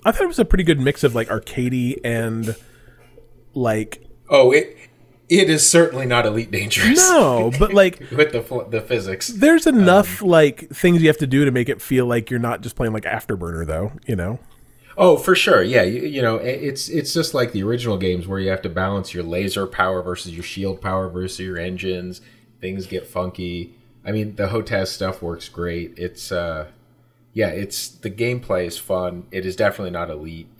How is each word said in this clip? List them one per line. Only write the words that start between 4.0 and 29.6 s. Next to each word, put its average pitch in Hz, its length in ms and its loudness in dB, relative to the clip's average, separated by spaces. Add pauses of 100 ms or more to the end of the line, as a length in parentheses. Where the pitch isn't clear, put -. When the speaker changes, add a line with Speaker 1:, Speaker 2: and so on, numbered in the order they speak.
Speaker 2:
Oh, 131 220 8
it, - 260 2 (520)
it 180 200 6
is 151 200 4
certainly 143 380 4
not 120 200 2
Elite 110 240 -2
Dangerous. 127 480 2
Speaker 1:
No, 151 580 4
but, 190 160 2
like, 190 340 4
Speaker 2:
<laughs> 123 100 -10
With 151 160 4
the 117 100 -4
fl-, 120 200 -6
the 110 180 -4
physics. 95 480 -4
Speaker 1:
there's 302 400 4
enough, 196 540 6
Speaker 2:
Um, 196 60 0
Speaker 1:
like, 156 420 4
things 175 320 4
you 156 60 6
have 151 100 4
to 151 80 -2
do 135 180 4
to 135 80 4
make 123 160 0
it 123 120 -4
feel 127 260 2
like 120 240 -2
you're 123 100 -2
not 110 220 -4
just 113 120 -10
playing, 113 200 -2
like, 107 100 -6
Afterburner, 85 600 -4
though, 80 280 -4 (140)
you 113 100 -2
know? 92 240 -6 (580)
Speaker 2:
Oh, 180 200 8
for 185 160 2
sure. 156 280 4
Yeah, 113 200 4
you, 110 240 0
you 139 160 -4
know, 113 160 0
i-, - 60 -10
it's, 131 440 -6
it's 147 240 -4
just 160 220 -2
like 123 180 0
the 95 100 -4
original 117 360 -2
games 90 280 -2
where 95 140 -4
you 95 80 -2
have 95 140 -2
to 92 80 -6
balance 92 420 -4
your 87 120 -8
laser 95 420 -4
power 92 360 0
versus 90 300 -8
your 85 100 -12
shield 95 380 -6
power 95 300 -4
versus 92 300 -8
your 92 180 -8
engines. 90 640 -8 (400)
Things 95 240 -8
get 92 200 -8
funky. 90 680 -8 (320)
I 101 60 -6
mean, 107 240 -4
the 98 120 -2
hotez 101 380 -4
stuff - 340 -6
works 85 300 -10
great. 85 480 -8
It's, - 340 -10
uh, 82 360 -6 (640)
yeah, 107 140 0
it's, 98 400 -8
the - 220 -12
gameplay 117 540 -4
is 87 140 -8
fun. 90 520 -6
It 95 140 -8
is 92 100 -6
definitely 101 360 -2